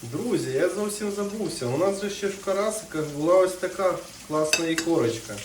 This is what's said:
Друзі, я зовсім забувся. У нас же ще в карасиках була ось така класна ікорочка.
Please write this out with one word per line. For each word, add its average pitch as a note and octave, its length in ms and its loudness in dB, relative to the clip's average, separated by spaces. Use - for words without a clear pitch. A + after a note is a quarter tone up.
Друзі, D#3+ 480 -2
я D#3+ 180 4
зовсім G#3 420 -2
забувся. G3+ 540 -4
У B2+ 120 0
нас G3 240 2
же G3+ 80 -2
ще G3 180 -4
в - 180 -6
карасиках G3 600 -2
була D3+ 300 4
ось F#3 180 6
така F3+ 440 0
класна D#3 400 2
ікорочка. B2 760 0